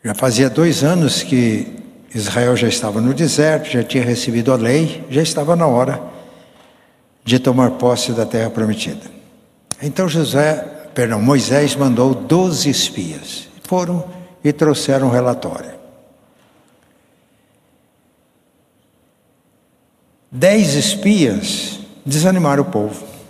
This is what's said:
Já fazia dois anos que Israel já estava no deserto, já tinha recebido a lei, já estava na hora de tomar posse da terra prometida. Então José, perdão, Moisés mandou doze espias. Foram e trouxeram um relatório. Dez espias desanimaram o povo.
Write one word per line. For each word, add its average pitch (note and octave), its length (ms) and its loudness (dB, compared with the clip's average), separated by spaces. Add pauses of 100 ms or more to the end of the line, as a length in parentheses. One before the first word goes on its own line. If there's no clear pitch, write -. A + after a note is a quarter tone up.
Já G#2+ 120 -6
fazia C3 340 2
dois D3+ 340 2
anos D#3+ 380 0
que A#2 540 -2 (360)
Israel A#2 460 0
já A#2+ 100 2
estava G#2+ 320 -2
no B2 140 2
deserto, D#3 560 0
já A#2+ 140 0
tinha B2+ 200 -2
recebido A#2+ 480 0
a C3 40 4
lei, B2+ 560 0
já C3+ 100 2
estava D#3+ 340 0
na E3+ 120 2
hora B2+ 340 0 (1200)
de A#2+ 140 2
tomar B2+ 360 2
posse B2 380 0
da A2+ 140 -2
terra A2+ 240 -2
prometida. - 600 -4 (680)
Então D3+ 300 -2
José, D3+ 460 2 (400)
perdão, A2+ 260 0
Moisés C3+ 540 2
mandou C3 400 2
doze E3 520 0
espias. - 800 -6 (140)
Foram F3+ 420 -2 (400)
e D3 80 4
trouxeram C#3+ 540 0
um B2+ 60 2
relatório. B2 580 -2 (4000)
Dez F3+ 420 4
espias - 1040 0 (240)
desanimaram D3+ 600 2
o - 80 -4
povo. G#2+ 340 -4 (240)